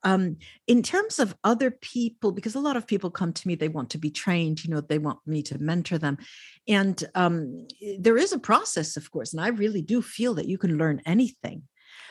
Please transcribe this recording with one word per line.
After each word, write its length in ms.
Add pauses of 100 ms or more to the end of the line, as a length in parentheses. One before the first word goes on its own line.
Um, 340 (300)
in 160
terms 360
of 240
other 260
people, 640
because 240
a 60
lot 160
of 100
people 240
come 220
to 140
me, 80
they 120
want 220
to 80
be 120
trained, 540
you 60
know, 100
they 200
want 260
me 180
to 140
mentor 400
them. 200 (480)
And, 380 (100)
um, 540 (320)
there 180
is 140
a 80
process, 560
of 160
course, 220
and 80
I 80
really 320
do 200
feel 340
that 120
you 100
can 200
learn 280
anything. 580 (480)